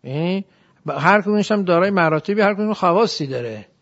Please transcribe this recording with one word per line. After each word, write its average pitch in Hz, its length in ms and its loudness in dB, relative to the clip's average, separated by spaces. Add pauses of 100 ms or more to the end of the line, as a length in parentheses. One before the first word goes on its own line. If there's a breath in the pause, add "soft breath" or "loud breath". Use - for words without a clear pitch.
اه؟ 165 380 -4 (460 soft breath)
هر 156 320 2
کدومش 208 320 0
هم 208 100 0
دارای 180 280 2
مراتبی، 170 500 0
هر 208 140 4
کدوم 214 180 -4
خواصی 185 540 0
داره. 120 400 -8 (160)